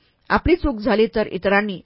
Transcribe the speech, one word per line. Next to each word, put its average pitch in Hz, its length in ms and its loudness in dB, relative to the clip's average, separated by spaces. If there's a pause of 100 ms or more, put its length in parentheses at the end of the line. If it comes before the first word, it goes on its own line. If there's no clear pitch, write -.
(300)
आपली 254 260 2
चूक 285 220 -4
झाली 214 280 2
तर 220 200 -2
इतरांनी 196 600 -2